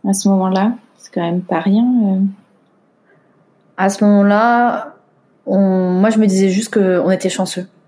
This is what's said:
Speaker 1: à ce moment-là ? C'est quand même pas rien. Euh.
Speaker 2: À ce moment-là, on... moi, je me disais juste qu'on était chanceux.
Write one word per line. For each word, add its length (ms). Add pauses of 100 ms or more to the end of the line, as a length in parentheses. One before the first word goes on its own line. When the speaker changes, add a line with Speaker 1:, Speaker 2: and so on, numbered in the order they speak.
Speaker 1:
à 60
ce 160
moment-là ? 440 (240)
C'est 160
quand 80
même 200
pas 180
rien. 260 (200)
Euh. 140 (1600)
Speaker 2:
À 120
ce 140
moment-là, 920 (500)
on... 140 (320)
moi, 180
je 80
me 80
disais 240
juste 240
qu'on 380
était 180
chanceux. 380 (200)